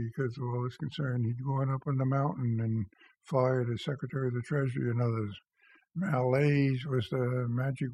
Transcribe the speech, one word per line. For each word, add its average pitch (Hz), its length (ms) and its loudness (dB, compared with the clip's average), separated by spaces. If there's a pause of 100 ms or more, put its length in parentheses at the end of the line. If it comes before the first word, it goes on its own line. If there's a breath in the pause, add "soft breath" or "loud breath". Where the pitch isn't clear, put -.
(160)
because 127 220 -2
of 131 60 -8
all 123 200 -2
this 127 140 -6
concern. 131 460 -2
He'd 120 220 -2
gone 135 280 0
up 135 140 -4
on 135 100 0
the 131 80 2
mountain 131 560 0
and 113 240 0 (440 loud breath)
fired 127 420 2
as 113 120 -4
Secretary 135 440 -4
of 120 60 -2
the 120 80 -2
Treasury 135 480 0
and 120 120 2
others. 110 340 0 (600 soft breath)
Malaise 139 920 2
was 127 240 0
the 127 380 0
magic 127 440 0